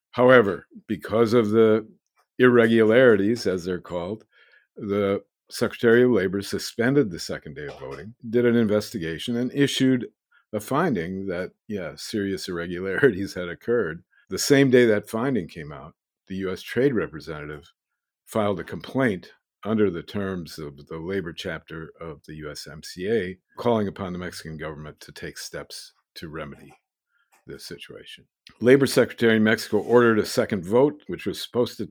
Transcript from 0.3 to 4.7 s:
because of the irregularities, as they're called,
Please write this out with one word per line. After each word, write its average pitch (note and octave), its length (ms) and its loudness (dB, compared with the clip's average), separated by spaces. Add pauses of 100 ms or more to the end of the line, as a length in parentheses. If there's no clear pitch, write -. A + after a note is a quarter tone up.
because G#2+ 460 0
of A2+ 180 4
the A2 380 4 (500)
irregularities, A2+ 1080 6
as F#2 180 -2
they're F2+ 160 -6
called, F2+ 440 -10 (520)